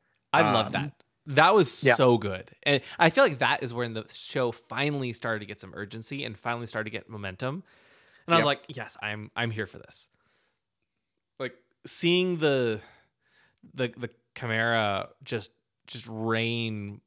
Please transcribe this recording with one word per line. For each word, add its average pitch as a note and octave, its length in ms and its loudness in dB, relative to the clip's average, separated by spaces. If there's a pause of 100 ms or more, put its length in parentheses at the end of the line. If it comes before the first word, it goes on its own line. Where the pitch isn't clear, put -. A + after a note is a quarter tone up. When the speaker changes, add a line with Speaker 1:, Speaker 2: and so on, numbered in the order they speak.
(320)
Speaker 1:
I A2+ 180 4
love G#2+ 160 2
Speaker 2:
Um, - 60 -10
Speaker 1:
that. A#2 200 -4 (340)
That D#3 280 6
was F#3 300 4
Speaker 3:
Yeah. B2+ 100 8
Speaker 1:
so B2 240 6
good. F#2+ 320 -6 (140)
And C#3+ 180 2 (160)
I E3+ 100 8
feel C4+ 160 6
like D3+ 140 2
that B2+ 240 2
is B2 100 -6
when A#2 220 -4
the A2 160 -6
show B2 420 -2
finally C3+ 640 -4
started A2+ 260 -4
to G#2 60 -12
get G2+ 140 -14
some F#2+ 140 -14
urgency A2+ 500 -10
and A2 140 -10
finally A#2+ 280 -6
started G#2+ 240 -6
to A2 60 -10
get - 120 -12
momentum. A2+ 540 -8 (640)
And E3+ 80 2
I - 40 8
was D#3+ 40 4
Speaker 3:
Yeah. D3+ 40 4
Speaker 1:
like, C#3 220 0
"Yes, A#2+ 320 -12
I'm, G#2+ 340 -8
I'm A#2 160 -2
here G#2+ 160 -6
for - 120 -16
this." - 300 -18 (1300)
Like, C3 160 -8 (320)
seeing F3 520 2
the, B2+ 420 2 (960)
the, B2+ 220 -2
the A#2+ 140 -10 (240)
Chimera A2+ 720 0 (140)
just, A2+ 300 -6 (340)
just A2 240 -12
rain A2+ 960 -2